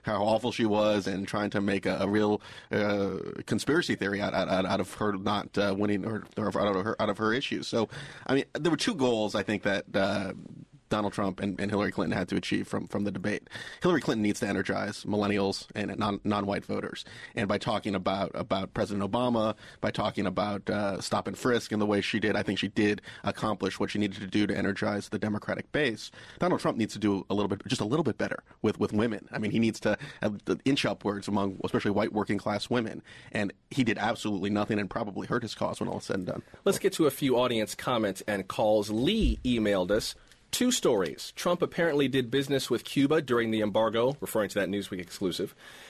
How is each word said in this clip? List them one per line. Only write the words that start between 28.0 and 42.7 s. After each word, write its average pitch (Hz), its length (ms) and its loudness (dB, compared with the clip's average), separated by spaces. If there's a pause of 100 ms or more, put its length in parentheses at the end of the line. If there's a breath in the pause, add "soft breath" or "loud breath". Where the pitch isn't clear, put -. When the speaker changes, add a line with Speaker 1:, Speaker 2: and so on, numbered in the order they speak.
Speaker 1:
bit 107 160 0
better - 240 -4 (180 loud breath)
with, 107 180 2
with 104 140 2
women. 107 380 0
I - 80 -6
mean, 107 120 -2
he 104 80 2
needs 113 220 2
to, 104 160 2 (240 loud breath)
uh, 107 80 0 (360)
inch 139 200 2
upwards 101 420 -2
among, 98 360 0
especially - 280 0
white 104 220 2
working 107 240 0
class - 320 -4
women. 117 320 -2 (300 loud breath)
And 104 220 -2 (160)
he 131 140 2
did 107 140 2
absolutely 104 520 0
nothing 104 300 2
and 98 100 -2
probably 101 380 -4
hurt 120 160 0
his 107 120 -8
cause - 240 -4
when 98 100 -2
all 92 100 -4
is - 40 -12
said - 140 -2
and 92 100 -4
done. - 160 -6 (220 loud breath)
Speaker 2:
Let's 196 140 2
get 190 140 2
to 160 140 4
a 135 40 2
few 127 260 2
audience 120 380 2
comments 110 520 0
and 98 200 -2
calls. 107 420 2
Lee 131 560 2
emailed 104 460 2
us 110 240 0 (360 soft breath)
two 247 200 2
stories. 98 680 2
Trump - 240 0
apparently 147 480 2
did 127 200 0
business 135 400 0
with 113 140 0